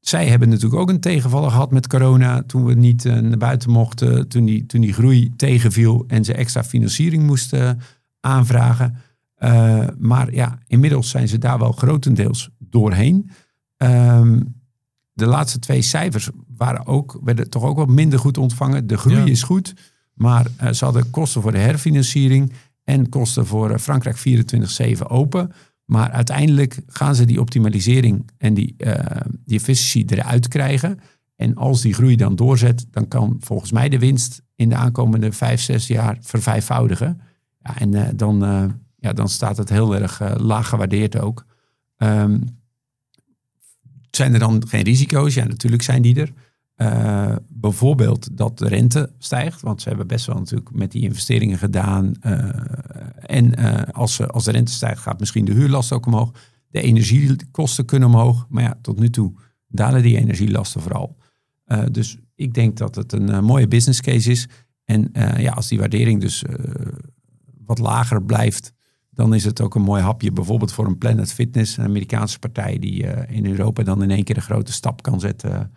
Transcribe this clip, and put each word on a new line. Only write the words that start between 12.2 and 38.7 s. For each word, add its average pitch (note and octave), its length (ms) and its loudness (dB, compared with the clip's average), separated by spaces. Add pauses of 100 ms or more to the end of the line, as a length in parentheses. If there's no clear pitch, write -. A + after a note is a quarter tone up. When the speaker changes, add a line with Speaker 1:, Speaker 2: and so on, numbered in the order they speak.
Speaker 1:
doorheen. A#2 720 2 (460)
Ehm, A#2+ 640 4 (720)
de A2 140 -2
laatste B2+ 320 0
twee C3 240 -2
cijfers D#3 480 -4 (260)
waren A#2+ 300 -4
ook, C3+ 380 -4
werden A#2+ 260 -2
toch A2+ 120 -6
ook C#3 140 -2
wat D3 120 0
minder C3+ 300 4
goed B2 200 0
ontvangen. C3+ 480 -2
De G#2+ 100 -2
groei B2+ 200 4
Speaker 2:
Ja. C#3 80 4
Speaker 1:
is - 180 2
goed, F#3+ 320 -2 (400)
maar, A#2+ 320 2 (100)
eh, - 160 -2
ze A#2+ 120 -2
hadden A#2+ 260 0
kosten C3+ 320 -4
voor G#2+ 100 0
de G2 60 0
herfinanciering C3+ 960 2 (320)
en C3 240 0
kosten A#2+ 380 -2
voor, G#2+ 240 -2
eh, A2+ 80 -2
Frankrijk B2 380 -2
vierentwintig A#2 540 0
zeven - 400 -2
open. D3+ 420 0 (320)
Maar A#2 260 0
uiteindelijk C3+ 760 0
gaan C#3+ 280 -2
ze A#2+ 100 4
die A#2 160 2
optimalisering A2+ 880 2 (100)
en G#2+ 160 0
die, G#2 220 -2
eh, - 440 -4 (240)
die A2 140 -2
efficiëntie A2 600 0
eruit A#2+ 300 0
krijgen. C#3 500 -2 (380)
En A#2 180 -2
als B2 260 0
die G#2+ 140 0
groei B2 220 4
dan G2 200 2
doorzet, A#2+ 540 2
dan A2 180 -4
kan A#2 320 -2
volgens G2+ 320 -6
mij A#2 160 0
de C#3 100 0
winst B2+ 440 0 (140)
in A#2 120 2
de A#2 80 2
aankomende A#2 560 0
vijf, A#2+ 280 -2
zes A#2+ 260 -4
jaar A2+ 340 -2
vervijfvoudigen. A#2 1000 -2 (380)
Ja, - 200 -12
en, G2+ 160 0
eh, G#2 220 0
dan, G#2 280 0
eh, G2 200 0 (320)